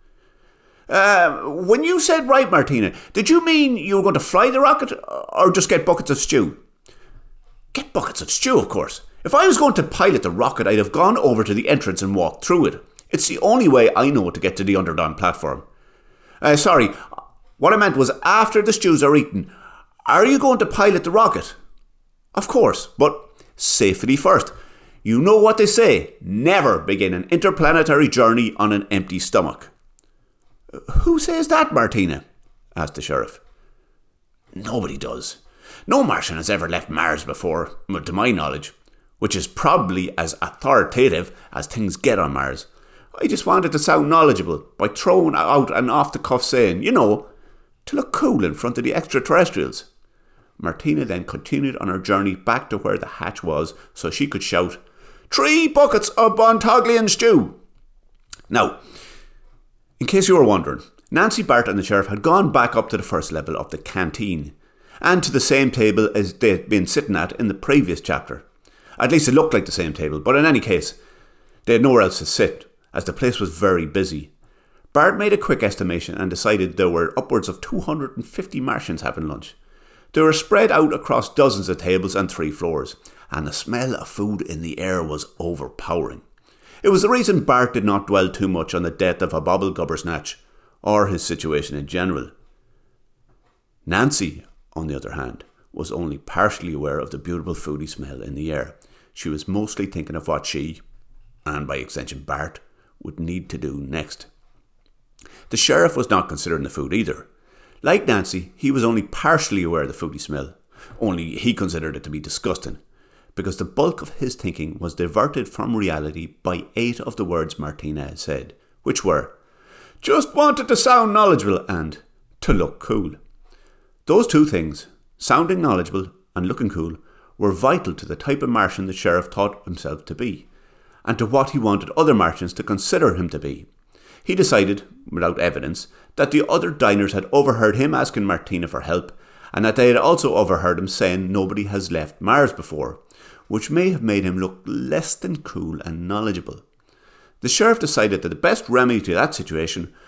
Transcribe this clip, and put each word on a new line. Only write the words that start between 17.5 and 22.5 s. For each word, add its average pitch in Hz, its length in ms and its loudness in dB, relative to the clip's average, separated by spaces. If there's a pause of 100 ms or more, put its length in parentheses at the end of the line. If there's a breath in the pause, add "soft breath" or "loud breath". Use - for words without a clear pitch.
what 202 160 4
I 220 40 4
meant 190 200 2
was 135 140 4 (120)
after 214 380 4
the 214 100 2
stews 170 300 2
are 143 140 6
eaten, - 360 0 (540 loud breath)
are 226 220 6
you 277 100 6
going 262 220 4
to - 80 2
pilot 196 360 2
the 170 60 -4
rocket?" 214 460 2 (800)
"Of 196 120 -4
course, - 420 2 (100)